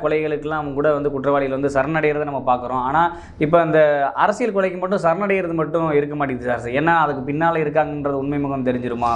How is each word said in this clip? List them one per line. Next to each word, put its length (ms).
கொலைகளுக்கெல்லாம் 720
கூட 200
வந்து 180
குற்றவாளிகள் 480
வந்து 200
சரணடைகிறதை 440
நம்ம 180
பார்க்கிறோம். 360
ஆனா, 400
இப்ப 240
அந்த 520
அரசியல் 380
கொலைக்கு 280
மட்டும் 220
சரணடைகிறது 520
மட்டும் 380
இருக்க 240
மாட்டேங்குது 440
சார். 120
ஏன்னா, 240
அதுக்கு 360
பின்னால 40
இருக்காங்கன்றது 800
உண்மை 260
முகம் 260
தெரிஞ்சிருமா 500